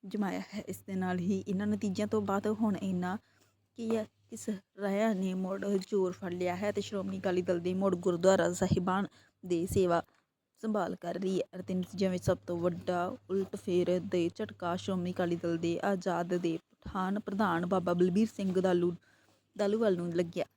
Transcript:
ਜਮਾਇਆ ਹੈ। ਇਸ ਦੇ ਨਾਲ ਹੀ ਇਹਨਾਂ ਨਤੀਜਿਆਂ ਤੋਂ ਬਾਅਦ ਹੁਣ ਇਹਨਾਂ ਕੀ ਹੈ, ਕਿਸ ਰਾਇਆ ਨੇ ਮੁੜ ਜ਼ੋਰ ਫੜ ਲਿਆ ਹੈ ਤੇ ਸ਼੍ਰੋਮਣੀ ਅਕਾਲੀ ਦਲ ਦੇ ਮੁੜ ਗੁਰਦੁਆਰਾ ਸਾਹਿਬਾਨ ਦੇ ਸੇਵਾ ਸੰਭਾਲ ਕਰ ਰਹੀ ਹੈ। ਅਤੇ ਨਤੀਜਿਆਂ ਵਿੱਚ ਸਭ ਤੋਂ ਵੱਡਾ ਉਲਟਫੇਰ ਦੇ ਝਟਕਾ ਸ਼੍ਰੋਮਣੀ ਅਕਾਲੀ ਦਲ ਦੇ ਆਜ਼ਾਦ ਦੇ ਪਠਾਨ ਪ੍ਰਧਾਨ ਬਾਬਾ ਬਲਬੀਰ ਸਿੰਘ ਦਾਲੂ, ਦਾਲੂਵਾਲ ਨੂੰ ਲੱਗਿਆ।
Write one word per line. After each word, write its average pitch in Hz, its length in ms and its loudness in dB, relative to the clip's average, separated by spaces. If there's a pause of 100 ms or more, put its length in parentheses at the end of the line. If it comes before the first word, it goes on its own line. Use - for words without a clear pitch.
ਜਮਾਇਆ 196 380 -2 (120)
ਹੈ। 208 100 -8
ਇਸ - 240 -10
ਦੇ 196 80 -6
ਨਾਲ 185 240 0
ਹੀ 190 280 0
ਇਹਨਾਂ 202 200 0
ਨਤੀਜਿਆਂ 208 400 -2
ਤੋਂ 214 160 0
ਬਾਅਦ 196 240 0 (120)
ਹੁਣ 214 180 2
ਇਹਨਾਂ 185 400 -2 (600)
ਕੀ 226 180 0
ਹੈ, 220 100 -2 (240)
ਕਿਸ - 200 -10 (300)
ਰਾਇਆ 202 340 2
ਨੇ 185 220 0
ਮੁੜ 190 300 -4 (140)
ਜ਼ੋਰ 185 340 2
ਫੜ 175 200 -6
ਲਿਆ 180 220 0
ਹੈ 208 160 -2
ਤੇ 202 100 -2
ਸ਼੍ਰੋਮਣੀ 190 380 -4
ਅਕਾਲੀ 180 220 2
ਦਲ 175 180 0
ਦੇ 180 140 -2
ਮੁੜ 190 220 2
ਗੁਰਦੁਆਰਾ 175 580 4
ਸਾਹਿਬਾਨ 185 540 2 (360)
ਦੇ 180 220 0
ਸੇਵਾ 180 360 2 (600)
ਸੰਭਾਲ 202 320 -2
ਕਰ 175 200 -8
ਰਹੀ 190 240 -2
ਹੈ। - 200 -6
ਅਤੇ 185 140 -6
ਨਤੀਜਿਆਂ 185 380 -2
ਵਿੱਚ 180 120 -4
ਸਭ 180 140 2 (100)
ਤੋਂ 175 120 -4
ਵੱਡਾ 175 460 0 (240)
ਉਲਟਫੇਰ 190 600 0 (120)
ਦੇ 175 340 0
ਝਟਕਾ 190 400 -4
ਸ਼੍ਰੋਮਣੀ 180 380 -2
ਅਕਾਲੀ 175 220 0
ਦਲ 170 220 -2
ਦੇ 170 280 0
ਆਜ਼ਾਦ 180 500 0
ਦੇ 170 240 0
ਪਠਾਨ 196 600 -4
ਪ੍ਰਧਾਨ 190 460 0
ਬਾਬਾ 180 280 2
ਬਲਬੀਰ 180 340 4
ਸਿੰਘ 185 340 0
ਦਾਲੂ, 175 340 4 (600)
ਦਾਲੂਵਾਲ 208 420 2
ਨੂੰ 175 180 -2
ਲੱਗਿਆ। 170 300 0 (120)